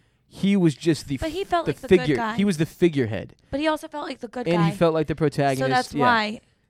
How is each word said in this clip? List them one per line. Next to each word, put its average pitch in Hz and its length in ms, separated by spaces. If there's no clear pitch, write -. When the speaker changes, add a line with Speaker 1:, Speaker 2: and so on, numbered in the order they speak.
Speaker 1:
He 202 220
was 170 200
just - 340
the 139 80
Speaker 2:
But 320 140
he 349 100
Speaker 1:
f-, 392 80
Speaker 2:
felt 339 160
Speaker 1:
the 156 80
Speaker 2:
like - 80
the 262 80
good 285 100
Speaker 1:
figure. 247 160
Speaker 2:
guy. 113 220
Speaker 1:
He 196 80
was 202 100
the 156 100
figurehead. 123 720
Speaker 2:
But 277 100
he 311 80
also 311 220
felt 294 180
like 269 120
the 226 100
good 247 180
Speaker 1:
And 170 120
Speaker 2:
guy. 165 100
Speaker 1:
he 156 80
felt 165 160
like 160 140
the 156 80
protagonist, 139 440
Speaker 2:
So 131 80
that's 254 260
Speaker 1:
yeah. - 120
Speaker 2:
why 220 340